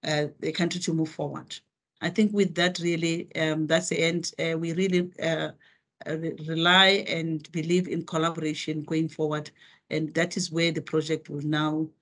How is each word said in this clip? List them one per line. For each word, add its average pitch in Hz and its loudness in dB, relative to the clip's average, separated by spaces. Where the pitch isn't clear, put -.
uh, 151 2
the 160 -2
country 170 0
to 175 0
move 160 0
forward. - -6
I 170 -2
think 208 2
with 190 2
that, 175 0
really, 165 -2
um, 156 0
that's 165 2
the 165 0
end. 170 0
Uh, 165 0
we 165 -2
really, 180 2
uh, 156 -2
uh, 160 -4
re-, 165 -6
rely 180 6
and 160 -4
believe 175 0
in 165 -4
collaboration 160 -2
going 160 0
forward, 151 -4
and 156 -2
that 175 0
is 165 -2
where 165 2
the 160 -4
project 156 -2
will 147 -6
now 151 0